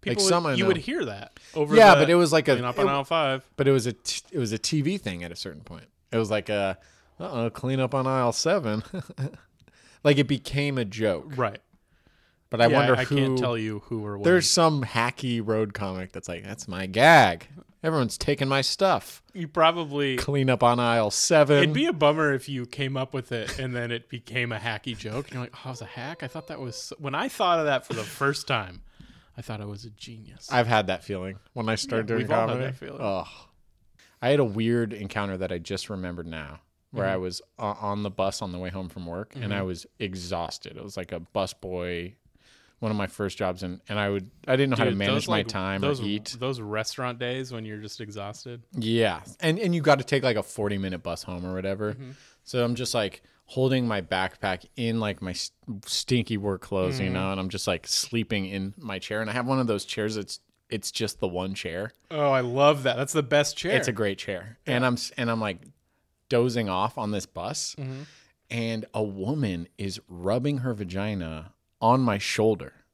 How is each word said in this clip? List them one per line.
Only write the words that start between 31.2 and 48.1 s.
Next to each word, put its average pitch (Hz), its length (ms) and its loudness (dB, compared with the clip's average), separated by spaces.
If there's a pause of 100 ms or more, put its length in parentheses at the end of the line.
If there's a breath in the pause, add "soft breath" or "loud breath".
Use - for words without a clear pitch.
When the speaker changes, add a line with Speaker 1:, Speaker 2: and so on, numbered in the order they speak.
Speaker 2:
when 113 160 -2
I 110 40 2
started 113 360 -2
Speaker 1:
Yeah, 113 60 0
Speaker 2:
doing 113 100 -2
Speaker 1:
we've 104 40 -4
all 117 100 4
had 113 80 2
Speaker 2:
comedy. 123 180 -2
Speaker 1:
that 127 100 -8
feeling. - 240 -14
Speaker 2:
Ugh. 98 260 -2 (960 soft breath)
I 123 80 0
had 143 100 6
a 139 60 4
weird 113 480 0
encounter 101 460 -4
that 92 120 -4
I 95 60 -4
just 90 320 -6
remembered 90 380 -8
now, 78 340 -10 (300)
where 101 160 -2
I 95 80 0
Speaker 1:
Mm-hmm. 92 80 -2
Speaker 2:
was 90 180 -8 (180)
o-, 107 60 -8 (160)
on 104 220 -4
the 101 80 -4
bus 98 320 -2
on 95 100 -8
the 87 60 -8
way 92 100 -8
home 90 220 -10
from 87 160 -12
work, 87 280 -10
and 110 200 -4
I 101 60 -2
Speaker 1:
Mm-hmm. 95 60 -2
Speaker 2:
was 90 200 -8 (120)
exhausted. 90 800 -8
It - 80 -14
was, 101 140 -12
like, 90 120 -10
a 87 100 -8
bus 98 340 -4
boy, 90 600 -6 (640 soft breath)
one 113 120 -2
of 104 60 -2
my 98 80 -2
first 98 320 -6
jobs, 92 240 -2
and, 92 260 -8
and 104 100 -2
I 101 120 0
would, 98 200 -2 (160)
I 131 100 4
didn't 135 160 2
know 120 40 0
how 117 80 2
to 107 60 2
Speaker 1:
Dude, 98 80 -2
Speaker 2:
manage 101 160 2
Speaker 1:
those, - 140 -2
Speaker 2:
my 104 100 2
Speaker 1:
like, 101 100 -2
Speaker 2:
time 98 340 -2
or - 40 0
Speaker 1:
those, 139 160 -2
Speaker 2:
eat. 104 360 -6
Speaker 1:
those 127 220 -4
restaurant 110 580 -6
days 127 320 -6
when 117 140 -8
you're 107 160 -10
just 107 220 -12
exhausted. 104 580 -12 (120)